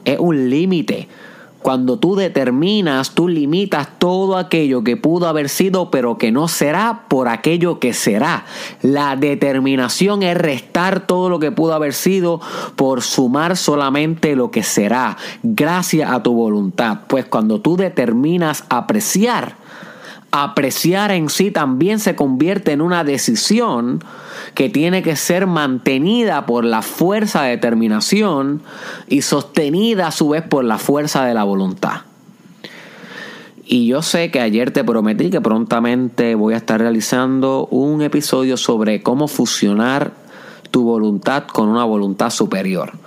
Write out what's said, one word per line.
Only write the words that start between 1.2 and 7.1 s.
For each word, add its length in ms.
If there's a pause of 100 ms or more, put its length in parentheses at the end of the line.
Cuando 380
tú 160
determinas, 960
tú 160
limitas 600 (120)
todo 360
aquello 480
que 140
pudo 300
haber 200
sido, 440
pero 260
que 140
no 160
será 600
por 200